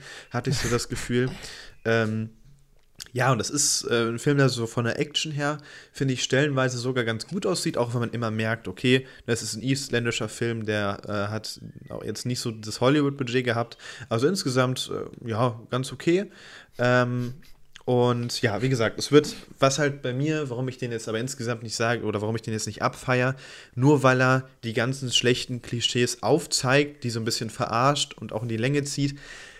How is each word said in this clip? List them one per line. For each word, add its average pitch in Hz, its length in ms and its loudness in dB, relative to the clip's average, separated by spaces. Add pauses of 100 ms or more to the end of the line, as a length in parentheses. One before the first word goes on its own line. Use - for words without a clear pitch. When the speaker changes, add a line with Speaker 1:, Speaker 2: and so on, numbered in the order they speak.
(300)
Speaker 1:
hatte 123 200 -2
ich 127 80 0
so 120 100 -2
das 117 200 0
Gefühl. 123 460 0
Speaker 2:
<laughs> - 60 -14 (440)
Speaker 1:
Ähm, 110 460 2 (880)
ja, 127 140 4
und 117 60 2
das - 120 -2
ist, - 400 0
äh, 117 200 2
ein 120 100 -4
Film, 143 180 2
der 135 100 6
so 117 200 -2
von 117 160 -2
der 117 160 -2
Action 151 320 -2
her, 147 260 -2 (340)
finde 135 220 0
ich, 120 80 -4
stellenweise 131 560 2
sogar 127 240 0
ganz 113 240 -2
gut 202 200 -4
aussieht, 175 300 0
auch 120 160 0
wenn 123 60 0
man 117 140 -2
immer 120 180 -2
merkt, 110 380 -2
okay, 131 400 2 (180)
das 117 160 0
ist 107 140 -6
ein 110 80 -10
isländischer 117 640 -2
Film, 117 380 -4
der, 104 380 -2
äh, 101 280 -4
hat - 280 -8 (280)
auch - 160 -10
jetzt 107 220 -6
nicht 123 120 -2
so 120 140 -4
das 107 280 -8
Hollywood-Budget 135 640 2
gehabt. 120 320 0 (320)
Also 117 200 2
insgesamt, 127 640 0
äh, - 340 -8
ja, 113 400 0
ganz 131 240 -4
okay. 175 380 0 (480)
Ähm, 123 560 2 (520)
und 120 540 2
ja, 104 220 0
wie 131 60 0
gesagt, 113 320 0
es - 100 -4
wird, 147 240 8 (240)
was 135 220 2
halt 143 200 0
bei 123 120 -4
mir, 147 360 -2
warum 123 200 -4
ich 127 100 -10
den 120 140 -6
jetzt 113 160 -6
aber 110 100 -2
insgesamt 120 460 -4
nicht 110 100 -8
sage 113 300 0
oder 107 180 0
warum 110 140 -2
ich - 60 -6
den 113 100 -6
jetzt 110 160 -4
nicht - 140 -6
abfeier, 127 520 0 (400)
nur 135 300 6
weil 127 180 6
er 131 260 4 (140)
die 113 120 -6
ganzen 127 360 -2
schlechten 123 500 0
Klischees - 640 -2
aufzeigt, 143 800 2
die 120 80 -2
so 113 80 -4
ein 113 60 -4
bisschen 113 260 -2
verarscht 127 640 0
und - 180 -12
auch 110 120 -4
in 120 40 -6
die 113 80 -2
Länge 139 280 0
zieht, 139 340 -2 (420)